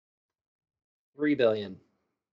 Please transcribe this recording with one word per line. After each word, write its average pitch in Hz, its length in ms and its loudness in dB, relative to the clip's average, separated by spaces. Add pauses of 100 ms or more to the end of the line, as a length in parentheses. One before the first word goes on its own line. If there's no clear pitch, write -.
(1160)
Three 147 180 0
billion. 107 420 0 (560)